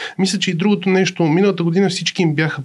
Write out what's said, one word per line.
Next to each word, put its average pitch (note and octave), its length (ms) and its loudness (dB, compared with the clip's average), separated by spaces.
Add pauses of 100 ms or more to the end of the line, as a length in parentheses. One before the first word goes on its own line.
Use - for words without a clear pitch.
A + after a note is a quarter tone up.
(200)
Мисля, F#3+ 200 0
че F#3 120 -2
и - 20 -4
другото F#3+ 360 0
нещо, F#3 340 2
миналата F3 400 2
година F3+ 260 2
всички F3+ 320 -4
им D#3 140 2
бяха D3+ 300 -2